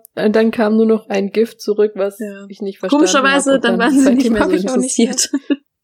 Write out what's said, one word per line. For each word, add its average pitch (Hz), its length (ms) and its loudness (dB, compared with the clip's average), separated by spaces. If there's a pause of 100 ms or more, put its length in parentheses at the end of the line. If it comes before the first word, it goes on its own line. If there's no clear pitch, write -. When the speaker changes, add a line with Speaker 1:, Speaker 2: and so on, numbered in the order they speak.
(160)
Speaker 1:
und 214 200 0
dann 220 160 4
kam 220 260 0
nur 226 80 4
noch 220 240 0
ein 196 220 -2
gif 226 260 -2
zurück, 214 380 0
was 196 240 -4
Speaker 2:
Ja. 202 280 -12
Speaker 1:
ich 196 140 -16
nicht 196 180 -8
verstanden 285 260 0
Speaker 2:
Komischerweise, 277 460 0
Speaker 1:
hab. 269 60 2
Und 233 80 -4
Speaker 2:
dann 233 140 0
Speaker 1:
dann - 0 -
Speaker 2:
waren 262 200 2
sie 262 140 4
nicht 247 140 2
Speaker 1:
seitdem 220 60 0
Speaker 2:
mehr 214 100 0
Speaker 1:
hab 370 60 0
Speaker 2:
so - 60 0
Speaker 1:
ich 190 140 -2
auch 254 80 -2
nicht 254 200 -4
mehr 226 120 2
Speaker 2:
interessiert. - 500 -4
<laughs> - 40 -20 (200)